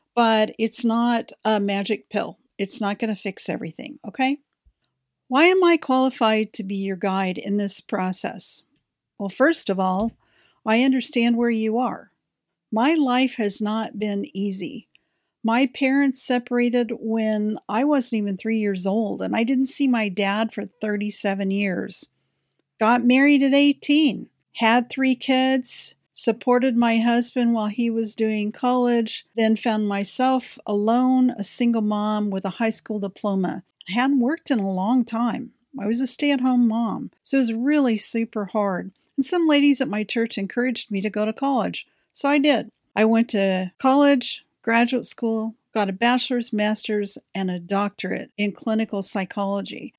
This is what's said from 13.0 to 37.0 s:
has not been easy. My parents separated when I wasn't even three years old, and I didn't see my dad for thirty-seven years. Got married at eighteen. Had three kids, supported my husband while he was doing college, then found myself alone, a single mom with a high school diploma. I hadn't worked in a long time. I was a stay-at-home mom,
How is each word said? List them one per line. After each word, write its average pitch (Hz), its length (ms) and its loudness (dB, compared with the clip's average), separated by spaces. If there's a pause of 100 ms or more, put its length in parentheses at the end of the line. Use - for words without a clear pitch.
has 202 260 -2
not 214 380 -4
been 202 260 -4 (100)
easy. 196 540 -6 (560)
My 233 220 2
parents 269 560 0
separated 240 760 0
when 220 600 -2 (100)
I 233 160 0
wasn't 262 380 0
even 196 160 -2
three 220 200 -2
years 196 280 -2
old, 196 340 -2
and 190 160 -2
I 226 80 2
didn't 262 220 0
see 277 200 0
my 226 220 2
dad 202 420 0
for 208 140 -8
thirty-seven 202 840 -4
years. 196 580 -4 (720)
Got 240 240 2
married 269 380 6
at 269 100 4
eighteen. 285 800 2 (240)
Had 240 360 2
three 262 240 0
kids, 262 800 0 (180)
supported 247 640 2
my 233 220 4
husband 233 560 2
while 214 140 0
he 233 200 -2
was 226 280 -2
doing 214 340 0
college, 240 720 0 (120)
then 220 180 4
found 214 320 -2
myself 254 800 0
alone, 247 640 2
a 208 140 -6
single 233 360 2
mom 208 500 -2
with 190 140 -6
a 190 60 -2
high 226 200 0
school 220 280 -6
diploma. 196 640 -4 (260)
I - 40 -8
hadn't 269 260 2
worked 262 320 -2
in 254 80 2
a 196 120 -2
long 208 340 0
time. 226 480 -4 (280)
I 196 60 -6
was 233 140 -2
a 262 60 -2
stay-at-home 254 600 2
mom, 226 540 -2